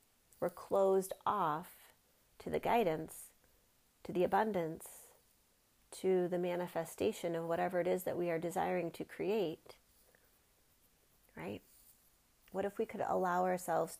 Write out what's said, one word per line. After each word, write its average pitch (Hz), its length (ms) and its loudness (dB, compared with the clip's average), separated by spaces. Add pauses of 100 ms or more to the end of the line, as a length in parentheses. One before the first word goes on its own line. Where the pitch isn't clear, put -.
(400)
we're 175 100 0
closed 190 640 2 (120)
off 175 460 0 (680)
to - 120 -8
the 151 80 0
guidance, 165 720 0 (720)
to - 80 -8
the 175 120 2
abundance, 196 600 2 (1080)
to 185 360 2
the 180 100 -2
manifestation 175 960 -2
of 165 100 -4
whatever 180 340 0
it 175 80 2
is 185 160 2
that - 140 -2
we 175 120 0
are 165 100 0
desiring 175 520 0
to - 120 -8
create, 175 720 -4 (1600)
right? 165 260 -8 (920)
What 190 140 -2
if 196 120 -6
we 226 80 2
could - 220 -4
allow 180 380 2
ourselves 180 540 0